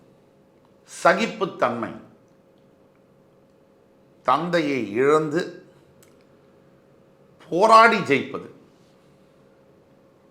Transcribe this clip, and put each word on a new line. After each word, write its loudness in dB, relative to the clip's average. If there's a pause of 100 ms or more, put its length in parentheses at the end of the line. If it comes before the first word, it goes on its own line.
(1040)
சகிப்புத்தன்மை, -2 (2250)
தந்தையை 0 (200)
இழந்து 0 (2000)
போராடி 4
ஜெயிப்பது, -4 (1800)